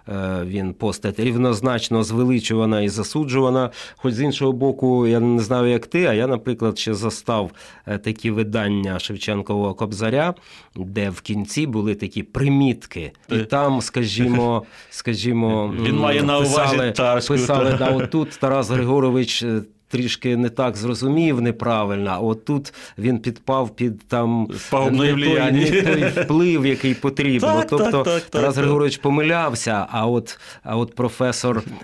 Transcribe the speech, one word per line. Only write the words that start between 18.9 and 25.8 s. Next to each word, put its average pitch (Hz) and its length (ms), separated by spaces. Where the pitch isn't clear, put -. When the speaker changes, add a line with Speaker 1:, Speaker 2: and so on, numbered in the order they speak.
Speaker 1:
е, 113 180
трішки 123 460
не 120 120
так 120 280
зрозумів 127 640
неправильно, 107 720
а 90 60
от 110 260
тут 143 280
він 117 220
підпав 123 560
під 117 320
там 117 400
Speaker 2:
Пагубне 135 340
Speaker 1:
не - 0
той, 143 80
Speaker 2:
влияння. 139 460
Speaker 1:
не 190 100